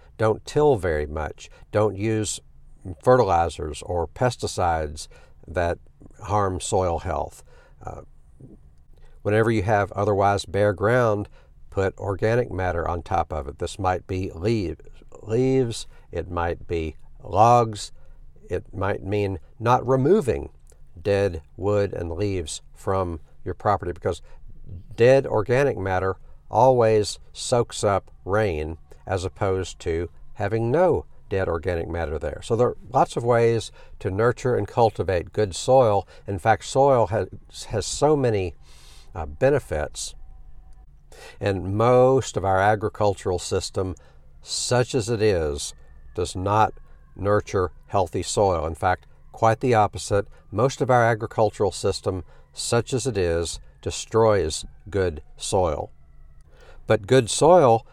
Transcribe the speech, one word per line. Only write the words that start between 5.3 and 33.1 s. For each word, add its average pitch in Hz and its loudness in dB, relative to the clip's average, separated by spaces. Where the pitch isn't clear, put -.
that 85 -2
harm 95 0
soil 90 -2
health. 76 -6
Uh, - -12
whenever 107 2
you 107 0
have 101 2
otherwise 101 2
bare 101 0
ground, 104 0
put 95 -2
organic 107 -2
matter 87 -2
on 82 -4
top 82 -2
of 73 -6
it. 71 -12
This - -8
might 92 -2
be 95 -4
leaves, 90 -2
leaves, 127 0
it 85 -6
might 87 -4
be 82 -4
logs, 113 4
it 87 -6
might 95 -4
mean 98 -2
not 117 2
removing 131 2
dead 98 0
wood 101 0
and 85 -6
leaves 90 -4
from 92 -2
your 92 -6
property, 92 0
because 90 -4
dead 131 6
organic 117 0
matter 95 -2
always 110 4
soaks - -2
up 101 0
rain 85 -2
as 92 -2
opposed 95 -4
to 85 -4
having 113 -2
no 151 2
dead 95 -2
organic 85 -4
matter 80 -4
there. - -8
So 117 -2
there 117 2
are - -6
lots 151 2